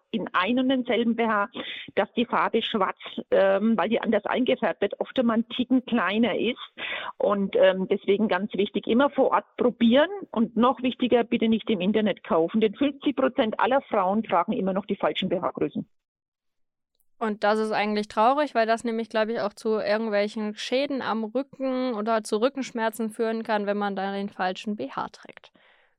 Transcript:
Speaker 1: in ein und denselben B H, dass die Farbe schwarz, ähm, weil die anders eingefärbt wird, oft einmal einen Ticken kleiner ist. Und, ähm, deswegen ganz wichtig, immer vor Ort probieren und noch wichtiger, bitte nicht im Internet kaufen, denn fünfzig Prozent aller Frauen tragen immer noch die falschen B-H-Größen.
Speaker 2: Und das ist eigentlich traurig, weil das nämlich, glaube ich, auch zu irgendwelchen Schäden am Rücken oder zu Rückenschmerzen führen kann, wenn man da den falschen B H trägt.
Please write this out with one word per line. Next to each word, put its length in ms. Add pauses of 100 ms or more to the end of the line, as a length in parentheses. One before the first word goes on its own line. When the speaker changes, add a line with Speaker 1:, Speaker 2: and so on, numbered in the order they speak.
(120)
Speaker 1:
in 220
ein 260
und 100
denselben 460
B 120
H, 220 (460)
dass 180
die 120
Farbe 360
schwarz, 360 (340)
ähm, 460
weil 120
die 120
anders 240
eingefärbt 560
wird, 180
oft 180
einmal 180
einen 140
Ticken 360
kleiner 520
ist. 220 (580)
Und, 380
ähm, 340
deswegen 380
ganz 260
wichtig, 340
immer 220
vor 220
Ort 140 (120)
probieren 520 (220)
und 260
noch 240
wichtiger, 420
bitte 260
nicht 200
im 120
Internet 420
kaufen, 380
denn 120
fünfzig 420
Prozent 440
aller 220
Frauen 420
tragen 300
immer 200
noch 120
die 100
falschen 340
B-H-Größen. 580 (1300)
Speaker 2:
Und 240
das 160
ist 120
eigentlich 360
traurig, 480
weil 100
das 180
nämlich, 260
glaube 240
ich, 60
auch 140
zu 260
irgendwelchen 760
Schäden 460
am 240
Rücken 680
oder 300
zu 180
Rückenschmerzen 680
führen 340
kann, 220
wenn 120
man 180
da 160
den 180
falschen 460
B 140
H 200
trägt. 420 (480)